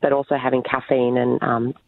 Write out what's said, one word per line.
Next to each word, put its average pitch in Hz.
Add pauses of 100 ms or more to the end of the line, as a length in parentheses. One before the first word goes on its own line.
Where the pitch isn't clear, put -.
but 147
also 139
having 127
caffeine 123
and, 123
um, 123 (140)